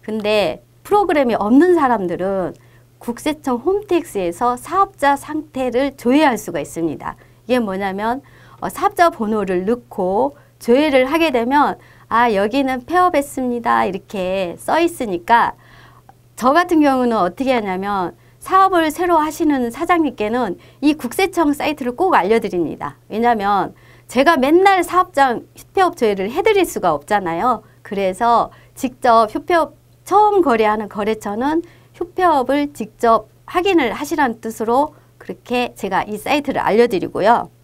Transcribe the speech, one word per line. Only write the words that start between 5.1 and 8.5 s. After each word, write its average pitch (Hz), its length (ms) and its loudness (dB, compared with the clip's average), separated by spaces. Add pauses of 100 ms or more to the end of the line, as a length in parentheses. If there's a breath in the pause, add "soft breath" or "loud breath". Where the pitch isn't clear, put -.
상태를 277 840 -4
조회할 262 420 2
수가 170 200 -8
있습니다. 151 580 -6 (300 soft breath)
이게 247 140 0
뭐냐면, 202 600 -4 (400 soft breath)